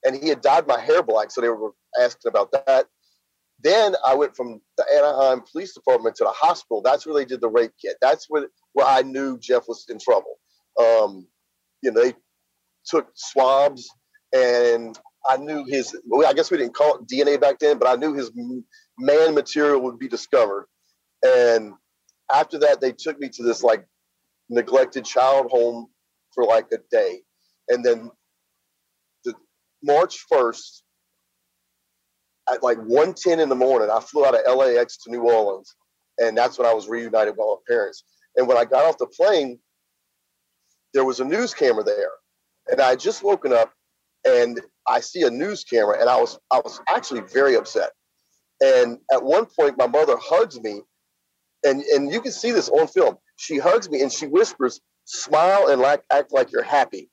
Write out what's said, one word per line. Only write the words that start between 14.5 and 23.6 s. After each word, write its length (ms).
I 100
knew 280
his, 300
well, 220
I 60
guess 180
we 60
didn't 160
call 240
it 100
D 140
N 80
A 80
back 220
then, 180
but 100
I 80
knew 180
his 240
m-, 280
man 360
material 480
would 160
be 100
discovered. 600
And 480
after 260
that, 220
they 100
took 280
me 100
to 140
this, 200